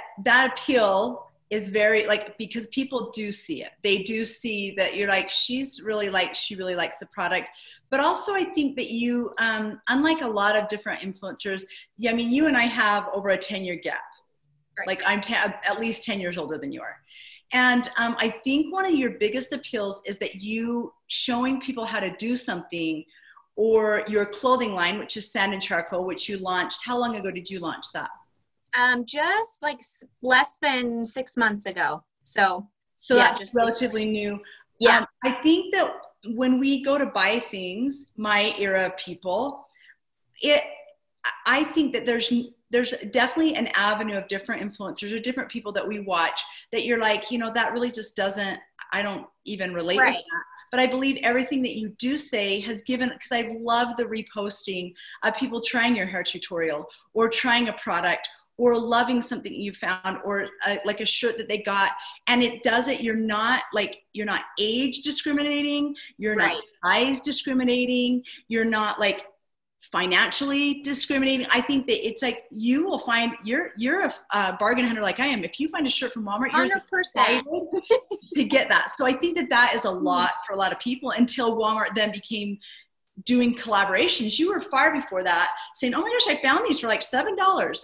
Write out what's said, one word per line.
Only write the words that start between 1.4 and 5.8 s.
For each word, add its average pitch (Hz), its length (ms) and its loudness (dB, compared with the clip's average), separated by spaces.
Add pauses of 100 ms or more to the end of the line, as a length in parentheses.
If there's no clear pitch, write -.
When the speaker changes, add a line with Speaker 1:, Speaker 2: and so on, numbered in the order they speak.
Speaker 1:
is 202 180 -2
very, 214 380 4
like, 208 320 0
because 220 300 -8
people 254 440 -4
do 214 180 -6
see 160 320 -8
it. - 120 -14 (100)
They 196 200 2
do 220 200 -2
see 208 540 -6
that 185 180 2
you're 202 140 0
like, 190 200 2
"She's 269 520 -4